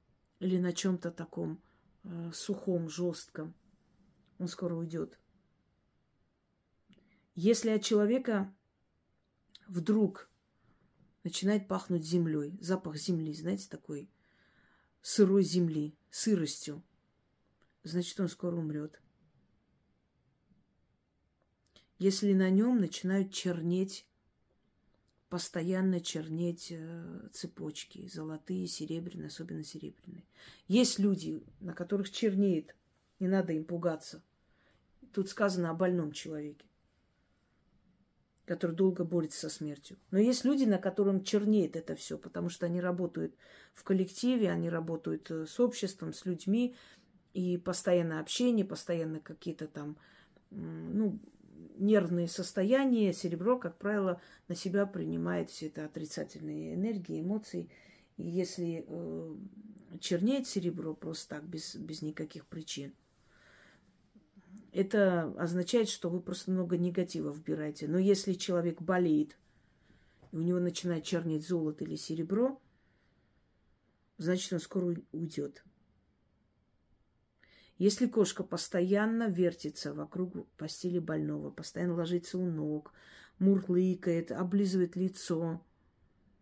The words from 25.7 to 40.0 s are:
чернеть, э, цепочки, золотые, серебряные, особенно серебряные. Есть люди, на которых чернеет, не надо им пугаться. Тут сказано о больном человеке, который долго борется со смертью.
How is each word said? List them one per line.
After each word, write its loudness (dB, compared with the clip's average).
чернеть, -4
э, -12
цепочки, -10
золотые, -6
серебряные, -8
особенно -10
серебряные. -14
Есть 4
люди, 2
на -8
которых -4
чернеет, 2
не 0
надо 2
им -2
пугаться. -4
Тут 0
сказано 2
о -2
больном 2
человеке, -10
который -2
долго 4
борется 0
со -
смертью. -10